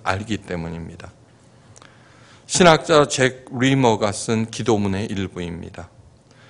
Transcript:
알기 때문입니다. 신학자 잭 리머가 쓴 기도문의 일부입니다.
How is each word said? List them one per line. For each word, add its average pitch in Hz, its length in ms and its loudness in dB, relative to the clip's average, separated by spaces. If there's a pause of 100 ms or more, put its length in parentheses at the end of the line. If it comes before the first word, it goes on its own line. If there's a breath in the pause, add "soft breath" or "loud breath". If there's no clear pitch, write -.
알기 101 340 -4
때문입니다. 85 760 -12 (1400 soft breath)
신학자 156 600 4
잭 127 440 -2
리머가 123 600 2
쓴 110 380 -2
기도문의 104 560 -2
일부입니다. 90 840 -10 (600 soft breath)